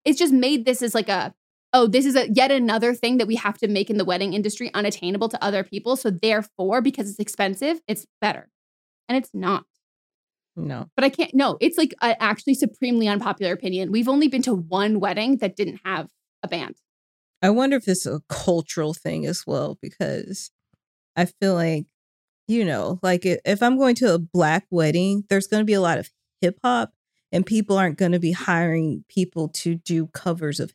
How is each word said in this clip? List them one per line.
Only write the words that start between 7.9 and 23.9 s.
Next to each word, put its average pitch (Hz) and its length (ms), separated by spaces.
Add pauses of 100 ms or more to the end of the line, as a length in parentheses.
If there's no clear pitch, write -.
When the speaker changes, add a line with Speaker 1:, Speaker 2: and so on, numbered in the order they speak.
Speaker 1:
better." - 300 (580)
And 254 100
it's - 160
not. 190 300 (920)
Speaker 2:
No. 147 380
Speaker 1:
But 254 100
I 277 40
can't, - 260
no, 262 260
it's, - 160
like, 311 240
a 226 220
actually 220 320
supremely 240 540
unpopular 202 440
opinion. 185 380
We've 226 180
only 285 200
been 254 140
to 254 120
one 190 460
wedding 214 380
that 196 180
didn't 202 280
have 180 260 (340)
a 180 40
band. 160 280 (680)
Speaker 2:
I 190 80
wonder 262 260
if 254 100
this 185 200
is 107 80
a 151 140
cultural 160 640
thing 160 320
as 170 220
well, 147 340
because - 680 (640)
I 175 80
feel 190 300
like, 165 320 (600)
you 226 180
know, 135 380
like, 185 240
i-, 175 180
if 202 200
I'm 254 120
going 254 200